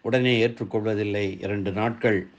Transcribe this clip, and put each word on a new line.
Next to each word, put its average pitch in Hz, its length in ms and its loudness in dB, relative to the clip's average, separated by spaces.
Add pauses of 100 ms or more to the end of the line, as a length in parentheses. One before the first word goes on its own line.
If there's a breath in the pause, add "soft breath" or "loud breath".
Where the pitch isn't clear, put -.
உடனே 120 460 4
ஏற்றுக்கொள்வதில்லை. 104 960 -2
இரண்டு 98 280 -2
நாட்கள் 107 560 0 (120)